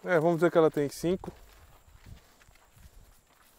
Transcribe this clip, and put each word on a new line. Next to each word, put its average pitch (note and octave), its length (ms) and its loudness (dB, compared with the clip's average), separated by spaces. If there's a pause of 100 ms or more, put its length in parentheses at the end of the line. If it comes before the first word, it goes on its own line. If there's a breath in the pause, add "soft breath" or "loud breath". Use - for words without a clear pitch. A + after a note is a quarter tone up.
É, F3+ 160 0
vamos E3+ 160 2
dizer D#3+ 160 2
que F3+ 60 2
ela D#3+ 140 4
tem C#3+ 180 -4
cinco. - 420 -6 (2250)